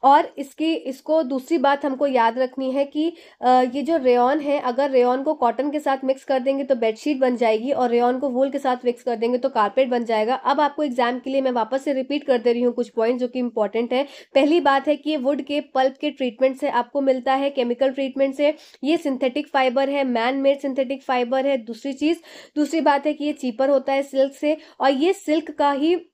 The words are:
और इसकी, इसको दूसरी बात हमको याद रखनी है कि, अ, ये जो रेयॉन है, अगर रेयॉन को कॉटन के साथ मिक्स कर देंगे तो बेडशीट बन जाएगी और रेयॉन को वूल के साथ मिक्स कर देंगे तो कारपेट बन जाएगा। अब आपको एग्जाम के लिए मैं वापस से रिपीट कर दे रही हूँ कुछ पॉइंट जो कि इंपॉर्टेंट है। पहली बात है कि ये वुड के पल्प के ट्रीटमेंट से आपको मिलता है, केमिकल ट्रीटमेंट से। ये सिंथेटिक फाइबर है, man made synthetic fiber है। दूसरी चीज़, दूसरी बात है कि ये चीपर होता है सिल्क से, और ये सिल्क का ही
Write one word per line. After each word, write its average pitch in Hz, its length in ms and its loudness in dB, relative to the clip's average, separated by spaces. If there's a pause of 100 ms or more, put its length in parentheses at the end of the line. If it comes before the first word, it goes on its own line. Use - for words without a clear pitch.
और 285 360 4
इसकी, 311 360 -4
इसको 302 480 -2
दूसरी 269 360 -2
बात 277 260 2
हमको 277 220 -2
याद 233 320 2
रखनी 262 320 -2
है 277 140 0
कि, 302 320 -4 (240)
अ, 254 220 4 (120)
ये 277 80 -4
जो 320 140 0
रेयॉन 254 440 2
है, 285 200 -2
अगर 254 300 -2
रेयॉन 254 320 2
को 311 120 0
कॉटन 262 360 0
के 294 100 -4
साथ 277 240 -2
मिक्स 269 200 -2
कर 262 160 0
देंगे 269 240 -2
तो 269 100 0
बेडशीट 226 440 -2
बन 247 180 2
जाएगी 226 360 0
और 247 180 0
रेयॉन 240 280 2
को 277 100 -2
वूल 262 220 0
के 277 80 -4
साथ 254 260 -2
मिक्स 240 180 -2
कर 240 140 -2
देंगे 233 220 0
तो 262 100 -2
कारपेट 240 400 2
बन 240 160 -2
जाएगा। 220 300 0
अब 262 260 0
आपको 294 220 0
एग्जाम 247 360 0
के 254 120 -8
लिए 269 100 2
मैं 262 100 0
वापस 240 320 -2
से 294 100 -2
रिपीट 269 320 -2
कर 247 140 2
दे 240 140 2
रही 240 100 0
हूँ 247 100 2
कुछ 240 160 -4
पॉइंट 233 320 0
जो 247 80 -2
कि 247 100 -6
इंपॉर्टेंट 233 540 -2
है। 269 140 0 (280)
पहली 302 260 4
बात 277 280 2
है 294 80 2
कि 294 140 -6
ये 311 60 0
वुड 277 260 -2
के 294 180 -4
पल्प 262 400 -2
के 302 100 -2
ट्रीटमेंट 262 460 -2
से 285 120 -4
आपको 240 320 -2
मिलता 269 340 0
है, 277 160 0
केमिकल 254 400 0
ट्रीटमेंट 269 440 -2
से। 294 200 2 (300)
ये 311 120 2
सिंथेटिक 277 500 -2
फाइबर 262 420 0
है, 277 160 -2
man 254 420 -2
made 277 180 0
synthetic 269 460 -4
fiber 254 340 0
है। 277 140 0
दूसरी 233 340 -8
चीज़, 302 260 -2 (380)
दूसरी 302 240 0
बात 285 260 2
है 302 80 0
कि 294 100 -8
ये 294 80 -2
चीपर 262 360 -2
होता 269 240 0
है 277 100 0
सिल्क 269 300 0
से, 302 240 0 (240)
और 262 100 4
ये 294 220 2
सिल्क 320 380 -2
का 285 220 0
ही 311 240 0 (180)